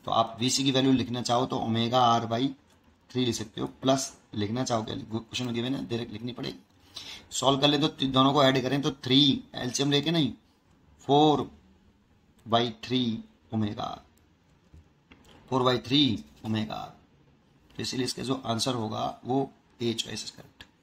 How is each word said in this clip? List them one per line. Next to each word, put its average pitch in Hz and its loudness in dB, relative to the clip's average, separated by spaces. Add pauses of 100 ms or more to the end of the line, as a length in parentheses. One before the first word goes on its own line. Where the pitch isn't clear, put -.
तो 98 -4
आप 107 0
वीसी 127 0
की 139 2
value 135 4
लिखना 120 0
चाहो 120 0
तो 131 -6
omega 117 0 (120)
R 113 0
by 113 -2
three - -6
लिख 113 -2
सकते 110 -10
हो, 139 -4 (140)
plus 131 0 (240)
लिखना 110 -2
चाहो 113 -2
क्या, 113 -8
question 113 -8
में 120 -6
given 127 -2
है, - -8
direct 117 -6
लिखनी 117 -10
पड़ेगी। - -10 (720)
Solve 135 2
कर 143 4
ले 147 4
तो 151 2
ती-, 135 -4
दोनों 135 6
को 143 6
ऐड 131 6
करें 131 0
तो 151 0
थ्री, 135 4 (120)
एलसीएम 127 -2
लेके 143 2
नहीं, 147 2 (720)
four 143 4 (1000)
by 117 2 (180)
three 127 0 (460)
omega 104 -2
R, - -12 (1500)
four 127 2
by 123 4
three 135 4 (360)
omega 110 -4
R। - -12 (840)
तो 120 -10
इसीलिए 123 -4
इसका - -8
जो 131 -4
answer 117 -2
होगा 113 -6
वो 135 -2 (320)
ए 117 -2
चॉइस 107 -8
इज - -12
करेक्ट। - -20 (200)